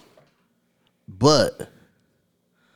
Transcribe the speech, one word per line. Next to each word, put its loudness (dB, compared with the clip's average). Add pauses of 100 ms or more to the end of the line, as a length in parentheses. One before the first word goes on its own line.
(1080)
But, 0 (1040)